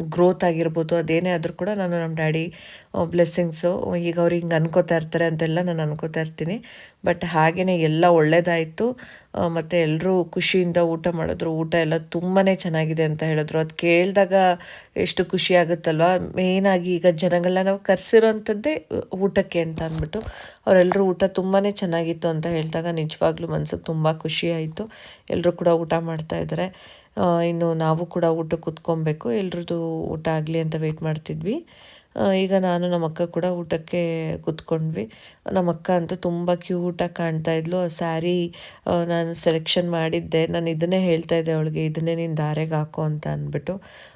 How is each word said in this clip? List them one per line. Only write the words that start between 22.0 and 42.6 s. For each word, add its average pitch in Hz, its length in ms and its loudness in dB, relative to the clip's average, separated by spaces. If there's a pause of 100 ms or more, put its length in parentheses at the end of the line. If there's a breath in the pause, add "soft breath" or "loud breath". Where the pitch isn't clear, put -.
ಅಂತ 160 180 -2
ಹೇಳಿದಾಗ 165 400 -2
ನಿಜವಾಗ್ಲೂ 165 600 -2
ಮನ್ಸಿಗೆ 156 340 -4
ತುಂಬಾ 160 300 0
ಖುಷಿ 160 380 -2
ಆಯ್ತು. 165 400 -6 (400 loud breath)
ಎಲ್ರೂ 175 220 0
ಕೂಡ 175 160 0
ಊಟ 165 260 2
ಮಾಡ್ತಾ 165 440 -4
ಇದ್ದಾರೆ. 170 600 -6 (180)
ಆ, 175 240 2
ಇನ್ನು 170 340 0
ನಾವು 160 320 0
ಕೂಡ 170 180 -2
ಊಟಕ್ಕೆ 165 380 0
ಕುತ್ಕೊಬೇಕು. 160 720 -4
ಎಲ್ರದ್ದು 170 680 -4
ಊಟ 160 260 -6
ಆಗ್ಲಿ 160 320 -2
ಅಂತ 160 140 -4
ವೇಟ್ 156 280 -4
ಮಾಡ್ತಿದ್ವಿ. 160 640 -6 (500 loud breath)
ಆ, 196 160 2
ಈಗ 190 220 0
ನಾನು 180 360 2
ನಮ್ಮ 170 160 0
ಅಕ್ಕ 160 160 -4
ಕೂಡ 170 220 -4
ಊಟಕ್ಕೆ 165 920 -4
ಕುತ್ಕೊಂಡ್ವಿ. 160 720 -4 (420 loud breath)
ನಮ್ಮ 180 180 0
ಅಕ್ಕ 165 200 -4
ಅಂತೂ 175 260 0
ತುಂಬಾ 175 380 -2
ಕ್ಯೂಟ್ 175 480 -4
ಆಗಿ 175 120 -6
ಕಾಣ್ತಾ 165 380 -2
ಇದ್ಲು. 165 320 -2
ಆ - 20 -2
ಸ್ಯಾರಿ, 170 680 -2 (320 loud breath)
ಆ, 175 180 2
ನಾನು 170 300 -2
ಸೆಲೆಕ್ಷನ್ 165 560 0
ಮಾಡಿದ್ದೆ. 165 560 0
ನಾನು 170 240 -2
ಇದನ್ನೇ 170 280 0
ಹೇಳ್ತಾ 170 380 0
ಇದ್ದೆ 160 160 0
ಅವಳಿಗೆ, 160 320 -2
"ಇದನ್ನೇ 160 300 -2
ನೀನ್ 165 220 -4
ಧಾರೆಗೆ 156 380 -2